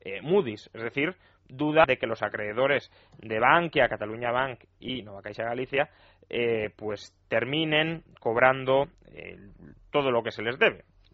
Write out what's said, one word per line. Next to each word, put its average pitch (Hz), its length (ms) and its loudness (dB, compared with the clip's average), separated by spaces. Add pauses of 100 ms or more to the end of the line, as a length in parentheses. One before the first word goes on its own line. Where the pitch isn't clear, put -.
eh, 98 200 -10
Moody's, 135 540 0
es 110 80 -10
decir, 139 320 -2 (340)
duda 151 380 4
de 127 100 4
que 120 120 -2
los 110 160 -4
acreedores 107 640 0 (280)
de 110 200 -4
Bankia, 143 500 4
Cataluña 110 440 -6
Bank 127 320 -4 (160)
y 123 220 -8
Nova 98 200 -16
Caixa 104 220 -8
Galicia, 131 460 -2 (380)
eh, 113 480 0
pues 107 400 -10 (120)
terminen 156 760 0 (160)
cobrando, 131 720 2 (240)
eh, 87 240 -16 (540)
todo 139 200 0
lo 117 140 2
que 113 80 -6
se 113 100 -8
les 120 160 -4
debe. 185 260 2 (300)